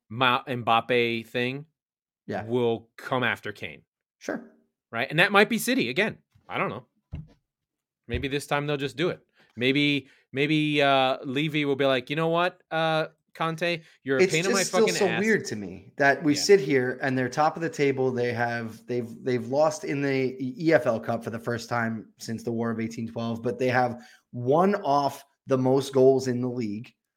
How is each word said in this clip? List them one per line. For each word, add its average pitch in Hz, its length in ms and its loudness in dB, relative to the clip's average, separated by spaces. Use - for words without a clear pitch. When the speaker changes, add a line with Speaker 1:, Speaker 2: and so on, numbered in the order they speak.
Speaker 1:
Ma-, 123 360 0
Mbappe 117 840 0
thing 127 380 -4
Speaker 2:
Yeah. 104 180 -6
Speaker 1:
will 117 500 0
come 127 280 -4
after 107 280 -2
Kane. 78 300 -14
Speaker 2:
Sure. - 320 -10
Speaker 1:
Right? 117 180 -4
And 151 100 -2
that 196 120 4
might 202 180 6
be 226 80 -2
City 180 320 -2
again. 190 300 -2
I 95 100 -8
don't 175 120 -2
know. 107 160 -10
Maybe 123 200 -4
this 139 200 -4
time 147 200 -2
they'll 147 100 -2
just 135 200 -6
do 170 120 0
it. - 100 -6
Maybe, 135 520 2
maybe, 147 500 0
uh, 135 420 4
Levy 147 420 -2
will 139 100 0
be 139 100 0
like, 131 240 0
"You 147 60 -4
know 165 140 -2
what, 175 320 -2
uh, 160 360 0
Conte, 165 460 -4
you're 135 140 0
a 127 60 6
Speaker 2:
It's 151 100 2
Speaker 1:
pain 165 120 2
in 202 60 0
my 202 80 2
Speaker 2:
just 170 120 -2
still 185 100 4
Speaker 1:
fucking 190 140 2
Speaker 2:
so 196 120 2
Speaker 1:
ass." 156 160 0
Speaker 2:
weird 214 220 2
to 113 100 -8
me 95 400 -12
that 139 260 2
we 147 140 4
Speaker 1:
Yeah. 143 60 -4
Speaker 2:
sit 202 180 8
here 131 420 0
and 131 160 0
they're 127 120 0
top 156 260 0
of 170 60 -8
the 165 80 -2
table. 131 420 0
They 120 220 -2
have, 117 540 -6
they've, 120 220 -4
they've 123 240 -2
lost 151 380 0
in 147 160 -4
the 135 360 0
E-, 127 180 -6
E 160 60 4
F 127 120 4
L 117 140 0
Cup 117 240 -6
for 120 60 -6
the 113 100 -6
first 117 300 -6
time 113 380 -4
since 113 260 -10
the 120 80 -6
War 113 200 -4
of 113 100 -6
eighteen 113 260 -8
twelve, 117 340 -8
but 120 160 -4
they 127 120 0
have 123 320 0
one 151 440 2
off 143 480 0
the 131 100 2
most 131 360 2
goals 131 340 6
in 120 140 -2
the 127 80 -2
league. 117 440 -8